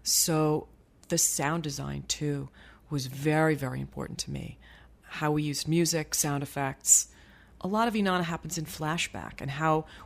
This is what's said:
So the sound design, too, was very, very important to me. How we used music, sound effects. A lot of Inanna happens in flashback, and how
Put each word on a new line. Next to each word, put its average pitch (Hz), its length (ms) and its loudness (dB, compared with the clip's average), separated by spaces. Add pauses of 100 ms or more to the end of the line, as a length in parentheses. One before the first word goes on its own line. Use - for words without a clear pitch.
So 156 640 2 (400)
the 170 100 0
sound 160 460 0
design, 139 440 -6
too, 143 400 -2 (400)
was 135 180 -4
very, 151 480 2
very 135 260 -4
important 135 400 -8
to - 100 -8
me. - 280 -8 (440)
How - 300 -2
we 151 100 2
used 147 260 -2
music, 160 460 2
sound 143 280 0
effects. - 680 2 (520)
A 185 80 -4
lot 220 200 2
of 214 60 0
Inanna 190 300 2
happens 165 320 -4
in 160 80 -4
flashback, 156 760 -4
and 135 80 -4
how 156 340 2 (220)